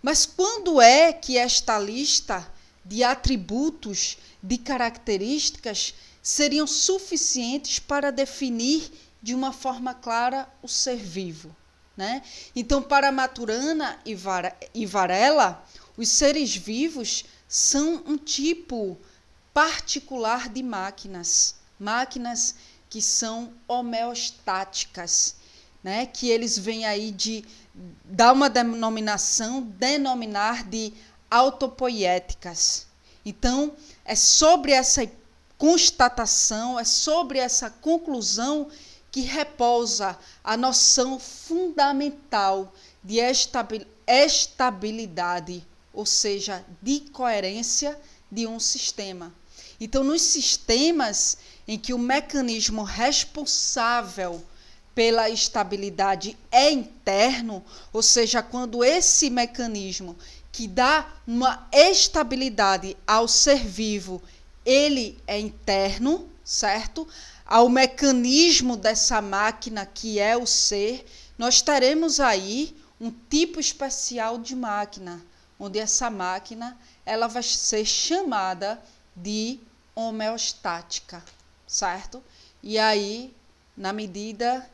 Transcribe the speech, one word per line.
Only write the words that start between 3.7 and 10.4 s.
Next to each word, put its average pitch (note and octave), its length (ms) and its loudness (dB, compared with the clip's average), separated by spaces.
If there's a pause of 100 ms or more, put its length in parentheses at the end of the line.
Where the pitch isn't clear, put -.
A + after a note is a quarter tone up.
de G3 160 -4
características, A#3 1400 -4 (280)
seriam D4 460 0
suficientes C#4+ 1120 -2
para C#4+ 320 -2
definir C4+ 800 -2 (300)
de A3+ 120 -8
uma C4 200 -4
forma B3 400 -6
clara B3 540 -2 (140)